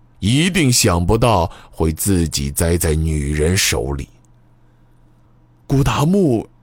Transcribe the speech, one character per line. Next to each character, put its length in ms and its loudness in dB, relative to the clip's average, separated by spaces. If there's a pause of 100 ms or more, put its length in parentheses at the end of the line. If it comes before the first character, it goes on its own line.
(200)
一 300 2
定 200 0
想 360 2
不 120 2
到 320 2 (220)
会 220 -2
自 340 0
己 240 -6
栽 240 0
在 180 0
女 380 -2
人 240 0
手 380 -2
里。 160 -10 (1600)
”“古 160 0
达 240 0
木 400 2 (180)